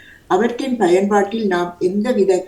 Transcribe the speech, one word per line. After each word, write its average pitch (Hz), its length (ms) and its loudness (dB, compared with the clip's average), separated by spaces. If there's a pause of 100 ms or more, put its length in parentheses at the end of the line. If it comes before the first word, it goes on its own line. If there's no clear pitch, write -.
(260)
அவற்றின் 233 500 0
பயன்பாட்டில் 202 680 0
நாம் 175 320 -2
எந்தவித 190 680 0